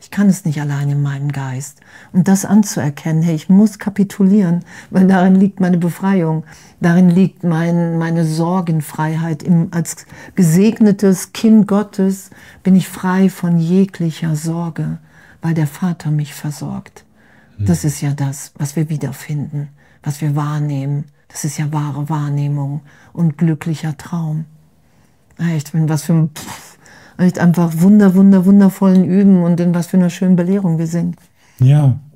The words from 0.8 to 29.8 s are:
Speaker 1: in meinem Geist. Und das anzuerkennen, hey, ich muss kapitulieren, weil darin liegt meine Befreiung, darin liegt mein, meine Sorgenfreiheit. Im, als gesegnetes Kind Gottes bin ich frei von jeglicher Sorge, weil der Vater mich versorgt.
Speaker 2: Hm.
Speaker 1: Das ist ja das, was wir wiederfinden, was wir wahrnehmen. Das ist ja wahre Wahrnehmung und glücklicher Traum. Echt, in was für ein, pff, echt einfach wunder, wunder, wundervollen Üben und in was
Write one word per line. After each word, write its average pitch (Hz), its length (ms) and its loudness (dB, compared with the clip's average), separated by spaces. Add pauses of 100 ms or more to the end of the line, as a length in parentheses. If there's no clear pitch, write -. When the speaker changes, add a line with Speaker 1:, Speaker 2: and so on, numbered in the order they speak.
Speaker 1:
in 143 100 -2
meinem 143 300 -4
Geist. 135 480 -10 (340)
Und 180 140 2
das 196 180 2
anzuerkennen, 160 800 0
hey, 170 100 0
ich 156 160 -6
muss 202 300 4
kapitulieren, 196 840 0 (280)
weil 185 160 4
darin 185 260 4
liegt 196 260 2
meine 180 200 2
Befreiung, 165 640 -2 (360)
darin 175 300 4
liegt 175 340 2
mein, 170 540 -2
meine 165 260 -2
Sorgenfreiheit. 160 1160 -4
Im, 170 300 0
als - 340 -8 (300)
gesegnetes 196 960 2
Kind 220 340 4
Gottes 196 640 -2 (320)
bin 190 140 2
ich 180 120 2
frei 185 420 0
von 175 280 -2
jeglicher 165 760 -2
Sorge, 165 640 -6 (420)
weil 165 140 -2
der 160 100 0
Vater 165 460 -6
mich 147 240 -4
versorgt. 143 680 -12 (540)
Speaker 2:
Hm. 101 80 -4
Speaker 1:
Das 165 180 0
ist 147 160 -2
ja 147 140 -4
das, 139 460 -8
was 143 160 -6
wir 156 140 -2
wiederfinden, 143 800 -8 (340)
was 147 180 -8
wir 147 140 -2
wahrnehmen. 147 720 -4 (240)
Das - 160 -12
ist 147 120 -6
ja 151 160 -4
wahre 147 360 -6
Wahrnehmung 143 720 -4 (300)
und 165 280 -2
glücklicher 160 580 -4
Traum. 156 480 -8 (960)
Echt, 165 340 -4
in 160 160 0
was 151 140 -4
für - 100 -2
ein, 156 160 2
pff, - 460 -18 (420)
echt 180 220 0
einfach 170 380 2
wunder, 196 380 6
wunder, 196 300 6
wundervollen 190 600 4
Üben 190 380 4
und 170 160 2
in 175 140 0
was 170 140 -2